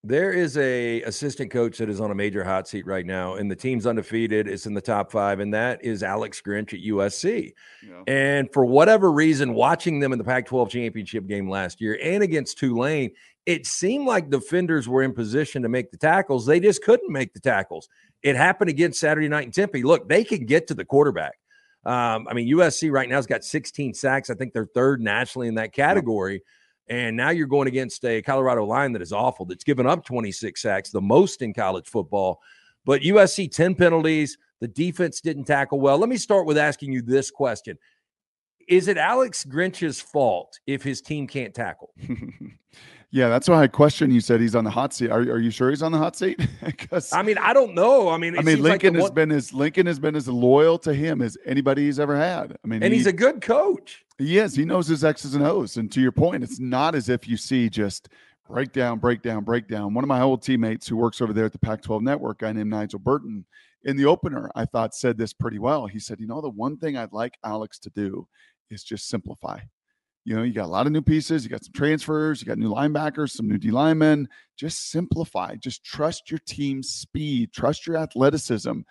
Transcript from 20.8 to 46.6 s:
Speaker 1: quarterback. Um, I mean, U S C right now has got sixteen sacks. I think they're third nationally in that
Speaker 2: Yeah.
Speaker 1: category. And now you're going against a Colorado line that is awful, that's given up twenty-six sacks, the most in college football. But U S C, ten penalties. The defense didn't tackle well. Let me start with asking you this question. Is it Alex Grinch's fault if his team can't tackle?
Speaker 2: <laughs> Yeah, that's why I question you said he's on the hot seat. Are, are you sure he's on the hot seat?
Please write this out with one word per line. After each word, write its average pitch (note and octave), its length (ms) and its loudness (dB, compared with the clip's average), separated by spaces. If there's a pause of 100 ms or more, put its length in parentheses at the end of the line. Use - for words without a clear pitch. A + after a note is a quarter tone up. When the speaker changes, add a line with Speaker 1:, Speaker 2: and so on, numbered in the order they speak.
Speaker 1:
quarterback. A#2 480 2 (520)
Um, A#2 420 -2
I - 60 -8
mean, A#2+ 140 -2
U D#3 160 4
S D#3+ 160 2
C D#3+ 100 -2
right C3+ 180 0
now B2 100 -2
has C3+ 100 -2
got A#2+ 160 -4
sixteen C#3+ 500 -6
sacks. C3+ 360 -2
I B2+ 40 -6
think A#2 200 -8
they're A2+ 120 -2
third B2+ 360 2
nationally A#2 460 -2
in A2+ 80 -4
that A2+ 220 -4
Speaker 2:
Yeah. C#3 100 2
Speaker 1:
category. G#2+ 540 0 (460)
And A#2 280 -4
now B2 140 0
you're E3 180 0
going C3+ 200 2
against B2+ 380 -4
a A2+ 160 0
Colorado C3 440 0
line B2+ 280 0
that G#2 80 -6
is E2+ 120 -8
awful, A2 320 -2
that's F2+ 180 -12
given B2+ 240 2
up D#3+ 160 2
twenty-six A2 580 -8
sacks, G2 280 -2
the G2+ 120 -2
most C3+ 400 4
in A2 120 -6
college F#2+ 340 -4
football. F#2+ 540 -2 (440)
But C#3 180 2
U G3 160 6
S F#3+ 160 6
C, F#3+ 120 -2
ten F3 280 2
penalties. D#3+ 600 2 (240)
The A#2+ 80 -4
defense E3 500 -2
didn't C#3+ 240 -6
tackle C#3 360 0
well. C#3 180 6
Let A3 120 2
me B3+ 80 0
start F#3+ 280 2
with D3+ 120 2
asking D3 360 0
you B2+ 80 -2
this C3 280 2
question. A2+ 480 -4 (920)
Is F3+ 200 6
it G3 100 0
Alex A3 460 0
Grinch's D#3+ 560 -4
fault A2+ 640 -2
if C3+ 160 -4
his C3+ 200 -6
team D3 260 -8
can't A#2+ 260 -8
tackle? - 460 -10
Speaker 2:
<laughs> - 0 - (1120)
Yeah, B2+ 180 4
that's B2 180 2
why E3 160 8
I C3+ 40 8
question D3 440 4
you B2 80 6
said A2+ 220 4
he's A#2 140 2
on A2+ 100 2
the G#2 40 -2
hot A#2+ 240 -2
seat. A#2 160 -4
Are, A2 120 2
are A#2+ 180 0
you A#2 100 0
sure B2+ 200 0
he's C#3+ 120 -2
on D#3+ 120 -2
the D#3+ 40 2
hot D#3+ 200 -2
seat? F#3 200 -2 (240)